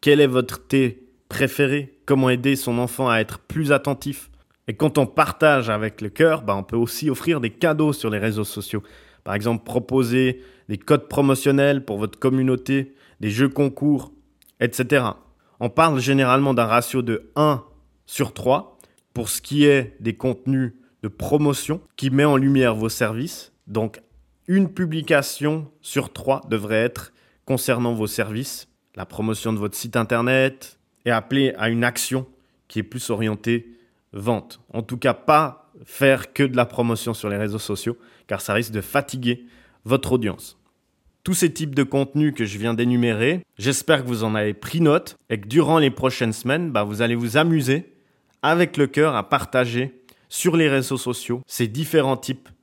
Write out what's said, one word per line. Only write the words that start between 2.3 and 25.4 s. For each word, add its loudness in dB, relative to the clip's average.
son -2
enfant -2
à 4
être -2
plus -2
attentif ? -2
Et -6
quand 2
on 4
partage 2
avec -4
le -8
cœur, 2
bah, -2
on -6
peut -4
aussi -2
offrir -2
des -2
cadeaux 2
sur -4
les -2
réseaux -2
sociaux. -8
Par -4
exemple, -2
proposer 0
des -6
codes 2
promotionnels 2
pour -8
votre -6
communauté, 0
des -2
jeux 2
concours, 0
et 2
cetera. 0
On -2
parle 2
généralement 4
d'un 4
ratio 0
de -4
un 2
sur -4
trois 0
pour -6
ce -6
qui 2
est 4
des -4
contenus -2
de -4
promotion 0
qui -2
met 4
en 6
lumière 4
vos -2
services. -6
Donc, -4
une 2
publication -2